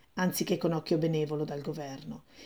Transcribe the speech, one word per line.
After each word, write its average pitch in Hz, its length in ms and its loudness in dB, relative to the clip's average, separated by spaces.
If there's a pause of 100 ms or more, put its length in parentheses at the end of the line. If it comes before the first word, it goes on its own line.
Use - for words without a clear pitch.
(140)
anziché 180 440 2
con 165 160 2
occhio 160 240 2
benevolo 156 460 2
dal 147 180 -4
governo, 139 600 -8 (220)